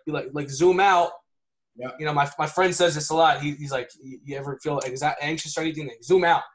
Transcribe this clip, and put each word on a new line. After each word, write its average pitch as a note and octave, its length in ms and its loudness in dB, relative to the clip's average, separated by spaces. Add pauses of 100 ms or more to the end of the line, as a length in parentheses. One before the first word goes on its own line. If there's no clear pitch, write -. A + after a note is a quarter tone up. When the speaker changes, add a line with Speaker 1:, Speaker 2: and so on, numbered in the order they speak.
Speaker 1:
be D3+ 80 -6
like, C#3 180 -6
like, C#3+ 180 -6
zoom F3 300 4
out. F#3 320 4 (640)
Speaker 2:
Yeah. B2 140 -10 (100)
Speaker 1:
You D#3 60 -6
know, D3+ 80 -2
my, C#3 160 2 (100)
my D3+ 80 0
friend F3+ 260 0
says E3+ 220 2
this D3 140 -4
a D#3+ 60 -2
lot. D3+ 260 4
He, D3 140 -4
he's C#3+ 180 -10
like, B2+ 160 -4 (120)
"You, C3 220 -16
you C#3 140 -8
ever C#3 260 -10
feel D3 160 -2
exa-, C3+ 420 -4
anxious D3+ 360 -6
or E3 40 -2
anything? D#3 280 -6
Like, - 140 -18
zoom F#3 200 4
out, E3+ 200 4 (120)